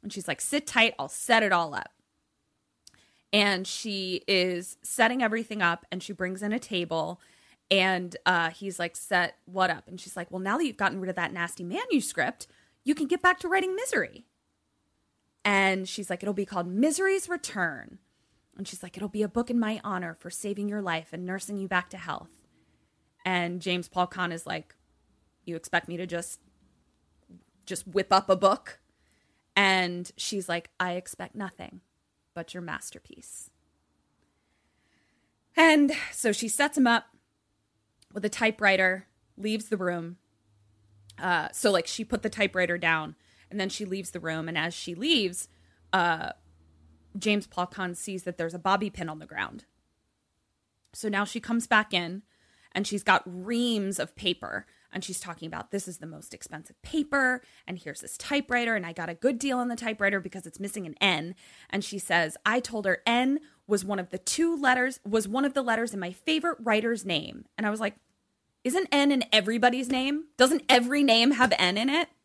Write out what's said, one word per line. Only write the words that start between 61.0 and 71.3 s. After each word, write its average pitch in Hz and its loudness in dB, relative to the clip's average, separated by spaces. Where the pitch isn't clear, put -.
N." 175 0
And 196 -2
she 202 -8
says, 170 0
"I 233 4
told 226 -4
her 185 2
N 262 2
was 202 2
one 196 -2
of 180 -6
the 185 -6
two 330 0
letters, 254 2
was 208 2
one 254 0
of 277 2
the 277 2
letters 226 0
in 202 -6
my 180 -6
favorite 320 -2
writer's 220 0
name." - -4
And 214 -2
I 208 0
was 214 -4
like, 208 -2
"Isn't 339 0
N 285 6
in 262 2
everybody's 240 4
name? 277 -2
Doesn't 262 6
every 262 6
name 233 8